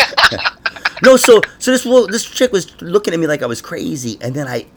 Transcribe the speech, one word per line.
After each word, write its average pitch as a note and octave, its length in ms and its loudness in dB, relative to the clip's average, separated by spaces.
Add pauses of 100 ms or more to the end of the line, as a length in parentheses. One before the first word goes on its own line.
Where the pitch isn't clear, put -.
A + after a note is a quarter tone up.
(1040)
No, B3+ 160 8
so, A3 240 6 (160)
so - 140 -2
this B3+ 120 0
wo-, A#3+ 220 4
this A3 180 -6
chick - 280 -2
was - 280 -6
looking F#3 320 -2
at E3 80 -2
me D#3+ 60 0
like D3+ 160 -4
I B2+ 40 -2
was A#2 140 -6
crazy, B2+ 600 -8
and B2+ 120 -8
then C#3 140 -8
I, A2+ 160 -8 (120)